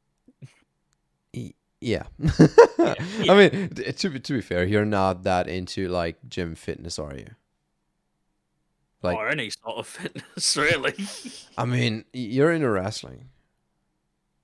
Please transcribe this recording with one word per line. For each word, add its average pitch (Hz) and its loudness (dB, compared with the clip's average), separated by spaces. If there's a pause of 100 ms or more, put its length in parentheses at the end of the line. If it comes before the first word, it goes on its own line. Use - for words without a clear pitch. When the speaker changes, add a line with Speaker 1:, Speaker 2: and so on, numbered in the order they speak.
(1300)
Speaker 1:
E-, 120 -12 (280)
yeah. 110 -4 (140)
<laughs> - - (600)
Speaker 2:
Yeah, - 4 (260)
yeah. 180 4
Speaker 1:
I 196 10
mean, 190 6
d-, - -8
to - -4
be, 135 -8
to - -8
be 117 -2
fair, 90 -2
you're 104 2
not 95 0
that 92 0
into, 92 -6
like, 85 -2 (120)
gym 85 -6
fitness, - -10
are 71 -10
you? - -14 (1800)
Like 90 -2
Speaker 2:
Or 127 -4
any 135 -4
sort 113 -10
of 110 -10
<laughs> - -
fitness, - -6
really. 143 0 (600)
Speaker 1:
I 120 -2
mean, 120 -2
y-, 127 -10
you're 131 2
into 156 0
wrestling. 101 -4 (1160)